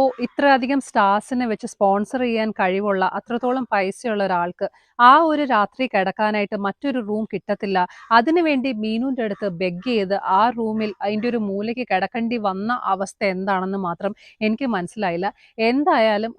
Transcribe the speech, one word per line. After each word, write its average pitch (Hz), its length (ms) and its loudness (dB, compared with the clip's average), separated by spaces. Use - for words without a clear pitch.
ഇത്രയധികം 269 600 2
സ്റ്റാർസിനെ 214 680 0
വെച്ച് 220 200 -6
സ്പോൺസർ 202 540 0
ചെയ്യാൻ 226 300 -2
കഴിവുള്ള, 196 520 0
അത്രത്തോളം 247 560 -4
പൈസയുള്ള 202 540 -2
ഒരാൾക്ക് 180 440 -2
ആ 240 200 10
ഒരു 302 260 2
രാത്രി 233 420 0
കിടക്കാനായിട്ട് 208 720 0
മറ്റൊരു 233 420 -4
റൂം 214 260 -4
കിട്ടത്തില്ല. 196 520 -4
അതിനുവേണ്ടി 277 600 4
മീനുവിൻ്റെ 226 500 -2
അടുത്ത് 208 300 -4
ബെഗ് 180 320 -4
ചെയ്ത് 202 300 0
ആ 190 200 4
റൂമിൽ 220 500 -4
അതിൻ്റെ 208 300 -2
ഒരു 240 120 0
മൂലയ്ക്ക് 214 460 -4
കിടക്കേണ്ടി 226 500 -2
വന്ന 208 460 -4
അവസ്ഥ 190 400 -4
എന്താണെന്ന് 190 540 -2
മാത്രം 190 360 -4
എനിക്ക് 220 260 0
മനസ്സിലായില്ല. 185 640 -4
എന്തായാലും 226 800 2